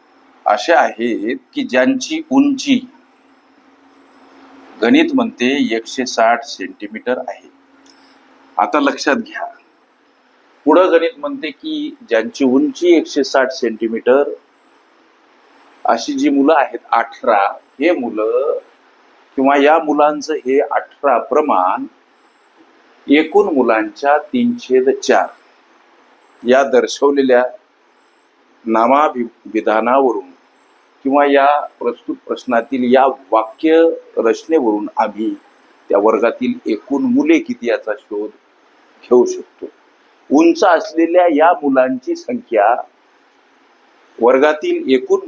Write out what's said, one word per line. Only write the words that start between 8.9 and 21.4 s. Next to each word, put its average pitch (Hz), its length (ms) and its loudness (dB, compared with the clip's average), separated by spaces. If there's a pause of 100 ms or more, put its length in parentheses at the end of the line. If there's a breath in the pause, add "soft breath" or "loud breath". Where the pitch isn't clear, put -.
घ्या, - 300 -10 (1200)
पुढं 170 260 4
गणित 165 260 0
म्हणते 143 320 -10
की 156 440 -10 (140)
ज्यांची 117 360 -2
उंची 147 520 2
एकशे 143 280 -2
साठ 131 280 0
सेंटीमीटर 117 800 0 (1500)
अशी - 280 -2
जी 139 180 0
मुलं 139 260 2
आहेत, 123 220 -2 (140)
अठरा, 117 480 0 (400)
हे 156 120 2
मुलं 120 640 -4 (800)
किंवा 139 200 2
या 147 220 4
मुलांचं 151 560 0
हे 135 260 -2
अठरा - 580 -2
प्रमाण 117 640 0 (1200)